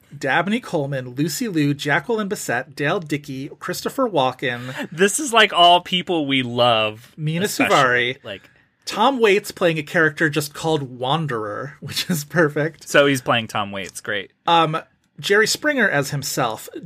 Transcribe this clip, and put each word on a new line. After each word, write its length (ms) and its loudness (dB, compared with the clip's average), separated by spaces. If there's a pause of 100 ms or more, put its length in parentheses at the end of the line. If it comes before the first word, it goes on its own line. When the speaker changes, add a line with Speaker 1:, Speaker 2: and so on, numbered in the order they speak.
(160)
Speaker 1:
Dabney 440 0
Coleman, 540 -6
Lucy 340 -4
Liu, 260 0
Jacqueline 540 -2
Bisset, 460 -6
Dale 260 -2
Dickey, 500 -8 (100)
Christopher 480 -4
Walken. 840 -2
Speaker 2:
This 300 2
is, 120 -6
like, 200 6
all 280 8
people 460 -2
we 160 2
love, 760 0
Speaker 1:
Mina 300 -2
Speaker 2:
especially, 280 0 (400)
Speaker 1:
Suvari. 100 -20
Speaker 2:
like, 180 -12 (420)
Speaker 1:
Tom 340 0
Waits 320 2
playing 280 0
a 40 -2
character 460 0
just 260 -4
called 280 -2 (160)
Wanderer, 800 -4
<laughs> 40 -20
which 300 -8
is 140 -4
perfect. 640 0
Speaker 2:
So 180 6
he's 160 2
playing 260 0
Tom 240 -4
Waits. 280 -10
Great. 320 -6 (140)
Speaker 1:
Um, 300 4 (440)
Jerry 260 4
Springer 420 0
as 220 0
himself, 580 -4 (180)